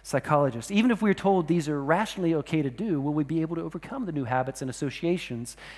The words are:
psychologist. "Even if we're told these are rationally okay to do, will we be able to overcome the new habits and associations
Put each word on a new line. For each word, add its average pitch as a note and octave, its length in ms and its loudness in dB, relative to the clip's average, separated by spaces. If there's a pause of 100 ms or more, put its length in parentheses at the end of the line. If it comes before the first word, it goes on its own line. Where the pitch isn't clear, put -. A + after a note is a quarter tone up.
psychologist. C#3 680 2
"Even A3 220 4
if G#3 100 0
we're G3+ 100 4
told F#3 360 2
these E3 200 2
are D3 140 0
rationally E3+ 540 2
okay D3+ 260 0
to C#3 80 0
do, D#3+ 300 -2
will D3 120 0
we D3+ 120 2
be D#3+ 160 0
able D#3+ 160 -2
to E3 60 -6
overcome F#3 440 -8
the E3+ 60 -4
new D3 100 -2
habits B2+ 400 -2
and C3 80 -4
associations C3 840 -4 (220)